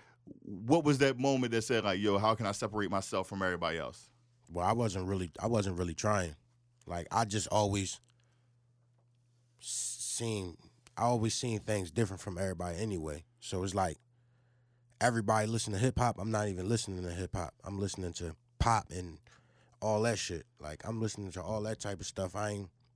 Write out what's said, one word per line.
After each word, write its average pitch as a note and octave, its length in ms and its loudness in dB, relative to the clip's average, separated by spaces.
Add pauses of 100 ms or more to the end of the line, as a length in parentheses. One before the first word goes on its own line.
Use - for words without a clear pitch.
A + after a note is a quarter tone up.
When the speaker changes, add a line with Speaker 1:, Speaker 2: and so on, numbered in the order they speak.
(420)
Speaker 1:
what A#2 420 2
was D3 140 6
that C3+ 200 6
moment C3 340 4
that A2+ 100 2
said, A2+ 200 2
like, G2 160 2
"Yo, G2+ 200 4
how G2 160 4
can G#2+ 120 -2
I G2 60 0
separate G#2 380 -2
myself F#2+ 380 -2
from G2 140 -4
everybody E2+ 360 0
else?" - 320 -8 (400)
Speaker 2:
Well, F2 160 0
I G#2 60 6
wasn't G2+ 340 0
really, F#2 340 -2
I G#2+ 80 -2
wasn't G2 300 2
really F2 160 -2
trying. F#2+ 420 0 (500)
Like, F2 240 -6
I A2+ 140 2
just G#2 240 -2
always G2+ 520 2 (1600)
s-, - 360 -6 (200)
seen, G#2 400 -2 (400)
I F#2+ 80 0
always A#2 300 4
seen A2+ 260 -2
things G2 300 -2
different G2 300 0
from F#2 180 -6
everybody F2+ 400 -2
anyway. D#2+ 460 -4 (160)
So F2+ 240 -4
it's F#2 100 -4
like, F#2 240 0 (1000)
everybody A2 460 4
listen A2 260 -2
to F#2+ 60 -2
hip B2 200 2
hop. A#2+ 200 2
I'm G#2 120 -4
not G#2 180 2
even F#2 200 -2
listening G2 360 0
to F2 60 -4
hip F2+ 240 -6
hop. F2+ 200 -4 (100)
I'm G2 140 -6
listening F#2 360 -4
to E2 220 -8 (220)
pop A2+ 320 4
and E2 280 -8 (640)
all G#2+ 220 2
that A2+ 160 2
shit. - 280 -6 (120)
Like, D2+ 260 -12
I'm A2+ 160 -4
listening G#2 320 -4
to F2+ 100 -8
all G#2 200 -4
that A2 180 -6
type G2 200 -6
of - 60 -8
stuff. F#2+ 300 -6
I G#2 140 -2
ain't, G2+ 200 -6 (260)